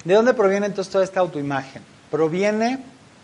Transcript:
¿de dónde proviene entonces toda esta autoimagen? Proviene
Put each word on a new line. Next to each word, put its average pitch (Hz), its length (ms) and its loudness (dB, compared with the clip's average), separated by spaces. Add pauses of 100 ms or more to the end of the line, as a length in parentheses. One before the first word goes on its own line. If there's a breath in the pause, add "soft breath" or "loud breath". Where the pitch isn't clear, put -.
¿de 175 80 2
dónde 240 220 4
proviene 202 320 2
entonces 196 240 -6
toda 190 120 2
esta 185 160 -2
autoimagen? 143 600 -4 (300)
Proviene 208 680 0 (460)